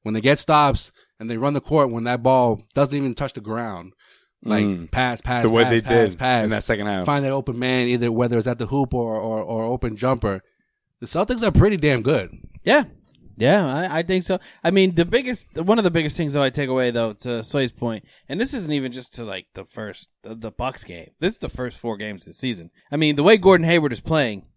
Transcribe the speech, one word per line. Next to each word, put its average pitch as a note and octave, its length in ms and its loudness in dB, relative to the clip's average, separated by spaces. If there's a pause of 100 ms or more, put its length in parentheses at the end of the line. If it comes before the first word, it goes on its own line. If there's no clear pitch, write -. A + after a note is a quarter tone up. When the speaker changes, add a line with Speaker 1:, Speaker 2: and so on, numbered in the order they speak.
Speaker 1:
when A2 140 -6
they A2 60 -2
get C#3 180 2
stops D3 520 2 (280)
and A2 100 -10
they A#2 80 -4
run C#3 160 0
the C#3 80 -2
court, C#3 300 2
when A#2 140 -6
that B2 180 -2
ball B2 400 4 (100)
doesn't C#3+ 240 0
even C3+ 160 -2
touch C#3 200 -6
the A2+ 80 -12
ground, G#2 520 -8 (500)
like, G#2+ 220 0
Speaker 2:
Mm. F2 260 -4
Speaker 1:
pass, B2 300 -2
pass, B2 240 -2
Speaker 2:
The A2 60 4
way A2+ 120 6
Speaker 1:
pass, A#2+ 100 4
Speaker 2:
they A2+ 80 2
Speaker 1:
pass, A#2 300 2
Speaker 2:
did F2 80 -12
Speaker 1:
pass, B2+ 240 2
Speaker 2:
in G#2 80 0
that G#2 120 -2
second G#2 240 -2
half. F#2+ 180 -2
Speaker 1:
find C#3+ 200 0
that C3+ 60 -2
open C3 280 -4
man, B2+ 280 0
either A#2+ 240 0
whether A#2+ 260 0
it's A2 100 0
at A#2+ 100 -2
the A#2 100 -4
hoop C3+ 280 -2
or, A#2 200 -2
or, A2 280 -4
or A2+ 220 -4
open A#2+ 320 -4
jumper. A2+ 440 -2 (600)
The B2 60 -12
Celtics A3 380 -2
are F#3+ 60 4
pretty G3 260 6
damn C#3+ 240 2
good. A2 300 0 (320)
Speaker 3:
Yeah. C4 200 4 (540)
Yeah, D#3+ 280 4
I, D#3 340 -2
I - 40 -2
think F#3 200 0
so. F#3 160 -2 (240)
I E3+ 80 2
mean, F#3+ 240 4
the E3+ 100 4
biggest, B3 400 -2 (100)
one F#3 220 2
of G#3+ 60 2
the F3 80 4
biggest D#3 260 -2
things, D3 160 -2
though, C#3+ 100 2
I C3+ 60 2
take C3+ 200 -4
away, B2+ 220 2
though, A2+ 220 -2
to A#2 300 -6
Sway's C3 280 -2
point, A2+ 340 -6 (240)
and D#3 120 -6
this C4+ 120 -4
isn't F3+ 180 -6
even C3+ 200 -4
just B2 240 -16
to, A#2+ 100 -12
like, F#2+ 300 -10
the F#2+ 100 -14
first, - 420 -14 (160)
the, A2 120 -16
the A2 160 -12
Bucks C3 340 -8
game. E2+ 240 -18 (100)
This D#3 140 -2
is - 60 -18
the C3 100 -8
first B2 280 -10
four A2+ 200 -8
games G#2 260 -10
of - 40 -20
the E2 60 -20
season. G2+ 380 -8 (200)
I D3 60 -4
mean, D3+ 200 2
the C#3+ 60 0
way G#3+ 140 6
Gordon F3 300 6
Hayward D#3+ 260 2
is G#2+ 80 -10
playing. B2 440 -2 (120)